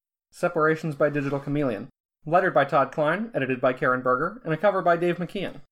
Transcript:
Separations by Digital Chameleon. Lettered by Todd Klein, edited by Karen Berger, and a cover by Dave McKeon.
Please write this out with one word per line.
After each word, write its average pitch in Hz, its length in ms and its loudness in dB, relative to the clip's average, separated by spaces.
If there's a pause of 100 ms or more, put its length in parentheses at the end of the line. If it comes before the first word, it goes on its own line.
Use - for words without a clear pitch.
(320)
Separations 160 640 0
by 151 140 2
Digital 143 300 -2
Chameleon. 139 480 -2 (380)
Lettered 175 280 2
by 143 120 4
Todd 139 260 0
Klein, 170 420 -2
edited 127 280 -2
by 131 100 2
Karen 127 300 0
Berger, 131 420 -2
and 160 100 -4
a 156 40 0
cover 190 240 2
by 170 160 4
Dave 170 200 0
McKeon. 175 440 -8 (100)